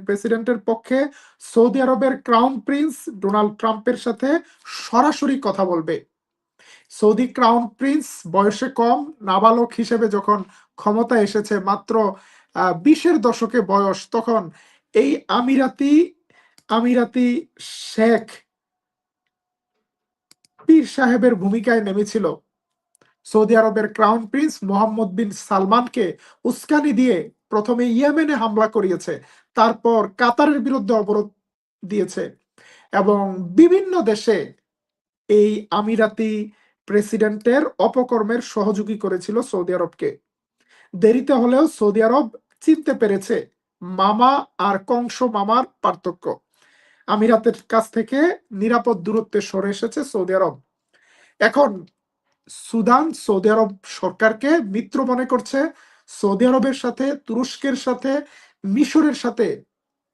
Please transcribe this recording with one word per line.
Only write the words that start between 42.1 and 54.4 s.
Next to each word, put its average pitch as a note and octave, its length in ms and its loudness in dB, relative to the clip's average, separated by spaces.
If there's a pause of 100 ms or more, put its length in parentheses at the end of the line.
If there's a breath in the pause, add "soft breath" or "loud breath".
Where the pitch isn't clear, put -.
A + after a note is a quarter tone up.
চিনতে D#4 400 0
পেরেছে G3 340 0 (460)
মামা G#3+ 500 2 (360)
আর G3 100 0 (120)
কংস A#3+ 280 -2 (180)
মামার A3 300 0 (180)
পার্থক্য। F3 420 -4 (840 soft breath)
আমিরাতের A3 500 2 (140)
কাছ A3+ 140 2 (100)
থেকে A3+ 240 -2 (420)
নিরাপদ A#3+ 340 0 (100)
দূরত্বে G#3+ 340 -2 (100)
সরে G3 260 -4
এসেছে A3+ 240 -6 (120)
সৌদি F#3 260 -2
আরব। E3 180 0 (840 soft breath)
এখন A3+ 320 2 (920)
সুদান A#3+ 400 2 (200)
সৌদি G3+ 280 0
আরব A3 160 2 (280)
সরকারকে A3 540 -2 (220)